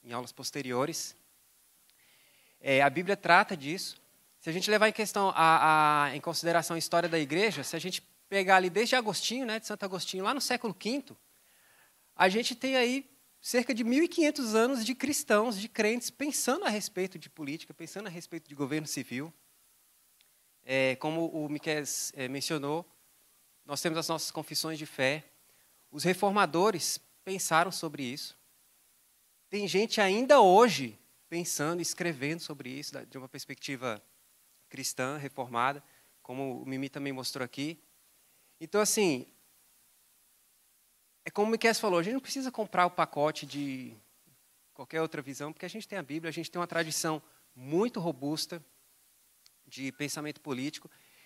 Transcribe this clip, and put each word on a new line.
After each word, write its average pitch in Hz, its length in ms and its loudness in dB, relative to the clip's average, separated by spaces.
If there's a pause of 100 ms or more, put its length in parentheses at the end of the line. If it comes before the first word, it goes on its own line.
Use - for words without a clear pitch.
em 120 100 -12
aulas 120 180 -8
posteriores. 131 840 -4 (1400)
É, 135 220 4
a 139 80 6
Bíblia 180 260 0
trata 185 400 4
disso. 151 420 -8 (420)
Se - 100 -8
a 160 40 -2
gente 180 180 -2
levar 214 160 6
em 214 60 2
questão 202 420 0
a, 156 680 6
a, 135 100 -4
em 151 60 -8
consideração 170 540 0
a 165 40 -4
história 170 280 2
da 165 120 0
igreja, 151 440 0
se - 120 -8
a 165 40 -4
gente 175 220 -6 (260)
pegar 196 280 4
ali 185 160 4
desde 226 240 2
Agostinho, 233 500 -2
né, 220 140 -4
de - 80 -12
Santo 208 160 -8
Agostinho, 185 400 -6
lá 220 100 0
no 285 80 -2
século 240 320 -2
quinto, - 420 -6 (1000)
a 185 140 4
gente 233 260 -2
tem 269 200 -4
aí 254 320 2 (380)
cerca 247 300 0
de 233 80 -2
mil 254 200 4
e 349 40 2
quinhentos 302 480 0
anos 233 280 4
de 240 120 -2
cristãos, 226 640 0
de 214 100 -10
crentes, 233 400 0
pensando 294 560 -2
a 302 40 2
respeito 190 500 -4
de 147 100 -18
política, 156 460 -10
pensando 190 320 -12
a - 20 -8
respeito 165 400 -14
de 147 60 -18
governo 147 320 -2
civil. 139 440 -6 (1300)
É, 131 320 2
como 160 320 -2
o 151 200 -6
Miqueias, 147 680 -4
é, 135 120 -6
mencionou, 143 560 -4 (800)
nós 143 180 -8
temos 165 180 -2
as 151 80 -4
nossas 160 240 -4
confissões 160 480 -6
de 151 80 -10
fé. 143 360 0 (680)
Os 147 120 -8
reformadores 185 960 2 (240)
pensaram 175 480 2
sobre 147 300 -8
isso. 131 340 -8 (1120)
Tem 202 200 -6
gente 202 340 2
ainda 240 400 8
hoje 180 560 8 (320)
pensando, 165 540 -4
escrevendo 160 560 -4
sobre 135 320 -12
isso, 139 220 -12
da, 131 100 -12
de - 120 -20
uma 131 140 -14
perspectiva 127 720 -8 (680)
cristã, 131 500 -4
reformada, 135 640 -4 (400)
como 127 400 -8
o - 20 -12
Mimi 135 240 -6
também 139 240 -6
mostrou 131 320 -6
aqui. 147 340 -8 (800)
Então, 165 220 0
assim, 190 460 2 (2000)
é 160 80 -14
como 208 160 2
o 226 40 0
Miqueias 226 280 2
falou: 185 200 2
a 165 40 0
gente 208 100 -2
não 269 60 -2
precisa 262 320 -6
comprar 180 340 0
o 175 60 0
pacote 151 560 0
de 131 480 -8 (800)
qualquer 160 260 -6
outra 160 220 -4
visão, 139 280 -10
porque - 140 -12
a 180 40 -8
gente 208 180 -12
tem 202 100 -8
a 175 60 -6
Bíblia, 160 260 -8
a 156 40 -8
gente 160 180 -8
tem 180 80 -6
uma 175 80 -2
tradição 160 540 -2 (340)
muito 170 440 0
robusta 151 640 -4 (1000)
de 135 280 -8
pensamento 147 460 -6
político. - 500 -6 (360)